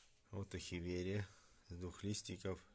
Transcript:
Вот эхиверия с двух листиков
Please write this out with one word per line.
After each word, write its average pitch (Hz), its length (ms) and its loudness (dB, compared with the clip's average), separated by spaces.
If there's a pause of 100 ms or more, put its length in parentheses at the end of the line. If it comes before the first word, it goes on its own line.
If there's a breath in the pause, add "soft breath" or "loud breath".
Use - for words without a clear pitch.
(300 loud breath)
Вот 98 240 -4
эхиверия 90 720 2 (400 loud breath)
с 90 80 -8
двух 87 300 -4
листиков 95 580 0 (120)